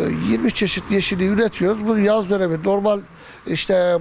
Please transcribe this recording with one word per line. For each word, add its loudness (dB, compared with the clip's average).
yirmi 2
çeşit -2
yeşili 0
üretiyoruz. 0
Bu 2
yaz 2
dönemi 0
normal 0
işte 2